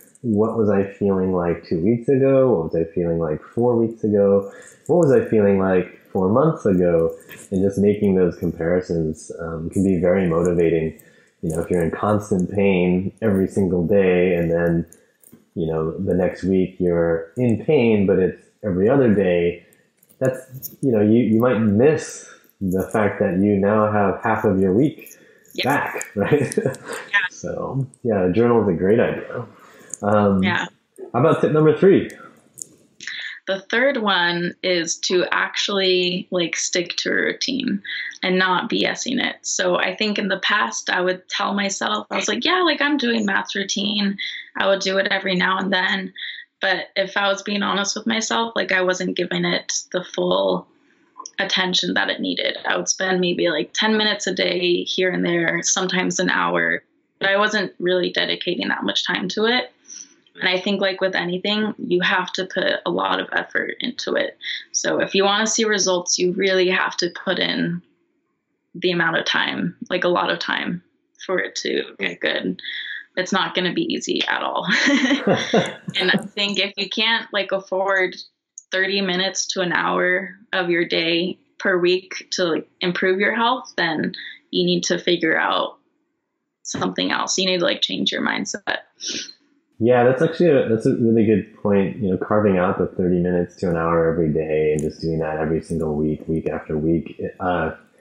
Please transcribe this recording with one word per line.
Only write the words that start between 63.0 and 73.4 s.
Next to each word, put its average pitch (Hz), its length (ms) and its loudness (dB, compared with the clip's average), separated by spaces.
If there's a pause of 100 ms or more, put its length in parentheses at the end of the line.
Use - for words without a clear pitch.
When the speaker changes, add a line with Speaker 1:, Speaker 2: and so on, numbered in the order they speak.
Speaker 2:
of 95 140 -6
effort - 480 -4
into - 320 -6
it. - 240 -2 (340)
So 160 300 -2
if - 120 -4
you 190 120 2
wanna 208 220 0
see 220 180 0
results, 185 520 0
you 180 140 0
really 185 380 2
have 185 280 -2
to 175 120 -2 (160)
put 180 140 -2
in 170 420 -2 (920)
the 180 180 -2
amount 165 260 0
of - 80 -2
time, - 500 -2 (140)
like, - 160 -2
a 180 40 4
lot 170 200 0
of - 100 -2
time - 420 -4 (440)
for 185 140 -2
it - 180 -6
to 67 260 -4 (160)
get - 220 -6
good, - 400 -4 (580)
it's 185 120 -4
not 170 240 -2